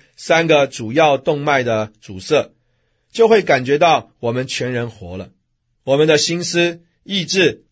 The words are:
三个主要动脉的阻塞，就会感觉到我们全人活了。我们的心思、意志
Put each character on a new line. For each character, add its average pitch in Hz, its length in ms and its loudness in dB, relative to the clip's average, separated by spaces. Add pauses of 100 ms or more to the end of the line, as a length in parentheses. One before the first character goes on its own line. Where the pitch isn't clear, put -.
(160)
三 165 320 0
个 147 200 4
主 113 240 -10
要 147 260 4
动 147 240 -4
脉 143 220 0
的 110 380 -4
阻 95 180 -16
塞， 139 320 -2 (600)
就 226 160 2
会 208 160 4
感 135 200 0
觉 139 140 0
到 151 420 2
我 117 120 -4
们 127 160 -6
全 127 260 -6
人 120 160 -6
活 90 260 -16
了。 92 140 -14 (540)
我 135 120 0
们 156 120 2
的 151 100 4
心 170 260 -4
思、 170 380 -2 (220)
意 196 200 -6
志 170 480 -2